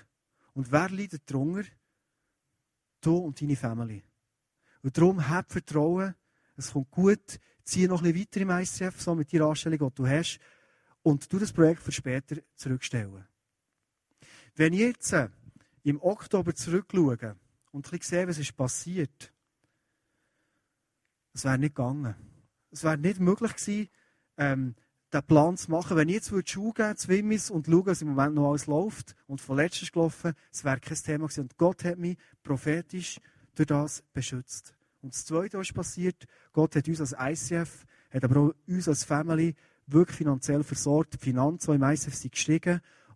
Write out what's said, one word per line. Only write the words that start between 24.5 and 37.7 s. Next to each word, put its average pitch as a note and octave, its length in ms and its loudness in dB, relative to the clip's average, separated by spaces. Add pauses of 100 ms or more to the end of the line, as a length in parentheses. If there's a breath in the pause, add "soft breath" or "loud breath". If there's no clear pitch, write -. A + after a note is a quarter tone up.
den C#3+ 100 0
Plan D#3+ 340 6
zu - 140 -12
machen. E3 260 0
Wenn D#3 120 4
ich F3+ 80 0
jetzt A3 160 -6
würde F#3+ 160 -2
Schule G#3+ 240 -6
geben, G#3+ 240 -2
zu - 120 -8
Wimmis G#3 420 0
und D#3+ 160 -4
schauen, E3+ 200 6
was F3+ 160 0
im D3+ 60 -4
Moment C#3+ 260 2
noch C#3+ 160 4
alles D3 160 -2
läuft E3 480 -2 (120)
und C#3 140 -10
von C3+ 160 -6
letztes E3 360 -2
gelaufen, E3 400 0 (180 soft breath)
es - 140 -14
wäre C3+ 160 0
kein - 160 -10
Thema D#3 320 -4
gewesen. D3 140 -6
Und B2+ 140 -10
Gott E3+ 280 2
hat F3 140 -2
mich F3 200 -4 (240 soft breath)
prophetisch D#3+ 800 -4 (340 soft breath)
durch D3+ 140 2
das D3 340 0 (100)
beschützt. - 640 -10 (260)
Und C3 140 -14
das - 100 -10
Zweite, F#3+ 340 -4
was F#3+ 140 -8
passiert, F3+ 540 -4 (260 soft breath)
Gott D#3 220 4
hat C#3+ 140 2
uns D#3+ 120 -4
als C#3 180 -4
I C3+ 180 -2
C - 180 -6
F, E3+ 320 -6 (240 soft breath)